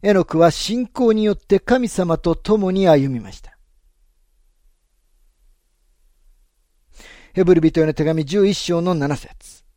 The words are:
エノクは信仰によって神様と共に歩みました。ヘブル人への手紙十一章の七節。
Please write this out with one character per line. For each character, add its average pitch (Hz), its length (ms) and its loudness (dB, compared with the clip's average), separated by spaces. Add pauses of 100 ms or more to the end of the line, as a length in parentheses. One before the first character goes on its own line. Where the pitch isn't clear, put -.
エ 202 120 2
ノ 190 120 4
ク - 140 -4
は 165 140 6
信 240 340 -6
仰 233 260 0
に 214 120 0
よ 208 80 2
っ 185 40 -2
て - 220 0
神 247 300 0
様 170 300 -2
と 165 180 -2
共 202 340 -2
に 190 180 0
歩 139 240 4
み 123 60 -6
ま 98 140 -14
し - 80 -20
た。 - 180 -20 (3750)
ヘ 185 100 0
ブ 180 120 4
ル 165 60 2
人 160 200 0
へ 156 60 2
の 156 80 -2
手 156 100 -2
紙 160 200 -2
十 190 220 0
一 202 100 0
章 170 240 -4
の 180 140 -2
七 143 220 -4
節。 - 480 -20 (120)